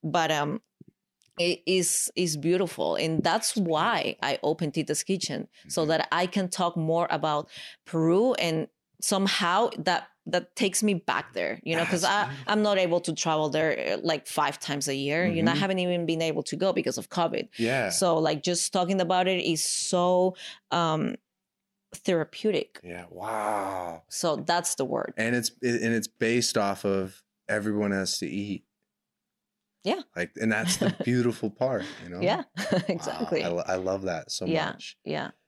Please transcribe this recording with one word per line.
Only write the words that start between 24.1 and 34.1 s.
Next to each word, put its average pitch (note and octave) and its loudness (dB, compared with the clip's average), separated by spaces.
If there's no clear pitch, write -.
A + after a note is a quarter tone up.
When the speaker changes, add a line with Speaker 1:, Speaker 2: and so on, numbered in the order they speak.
Speaker 1:
that's E3+ 0
the C3+ -2
word. - -4
Speaker 2:
And A2+ 0
it's, A#2+ -2
it, A#2+ 2
and A2+ 2
it's A2 -2
based A#2 0
off G2+ 0
of G2 0
everyone G#2 0
has F#2+ -2
to F2+ -4
eat. G2 -6
Speaker 1:
Yeah. E4 0
Speaker 2:
Like, - -4
and A2+ 2
that's A#2 0
the G3 2
Speaker 1:
<laughs> - -4
Speaker 2:
beautiful A#2+ 2
part, B2+ -2
you F2+ -14
know? F2 -8
Speaker 1:
Yeah, G#3+ 2
<laughs> - -12
Speaker 2:
Wow. F#3+ 0
Speaker 1:
exactly. - -2
Speaker 2:
I - -2
lo-, F2 -2
I F#2 0
love F#2+ -2
that E2+ -4